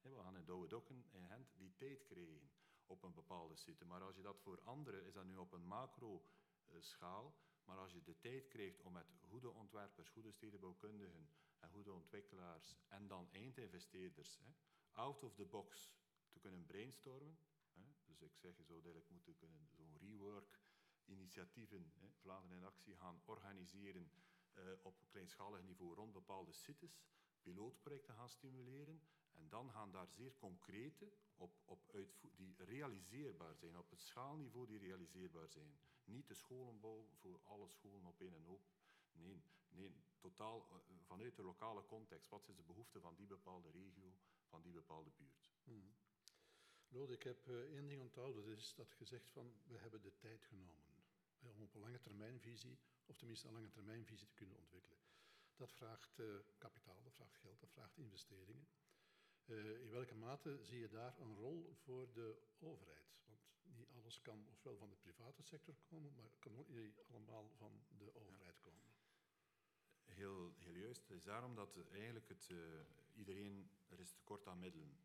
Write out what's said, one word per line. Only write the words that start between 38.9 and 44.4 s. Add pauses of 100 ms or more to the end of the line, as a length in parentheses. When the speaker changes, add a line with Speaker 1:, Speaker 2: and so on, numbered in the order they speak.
Speaker 1:
Nee, (260)
nee, (240)
totaal,
eh,
vanuit
de
lokale
context.
Wat
is
de
behoefte
van
die
bepaalde
regio, (340)